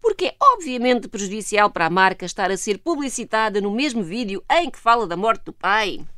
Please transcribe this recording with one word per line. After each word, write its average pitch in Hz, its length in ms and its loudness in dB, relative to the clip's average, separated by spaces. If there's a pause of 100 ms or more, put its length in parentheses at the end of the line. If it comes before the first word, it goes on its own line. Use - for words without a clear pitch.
Porque 403 260 0
é - 80 -4 (180)
obviamente 254 560 0
prejudicial 208 600 0
para 165 160 0
a 160 40 2
marca 185 360 2
estar 180 240 -4
a 196 60 0
ser 196 220 -4
publicitada 220 840 -2
no 202 100 -2
mesmo 233 320 0
vídeo 196 480 -6
em 320 220 2
que - 80 -18
fala 233 260 4
da 170 120 -4
morte 226 260 0
do 160 80 -12
pai. 196 480 -2 (180)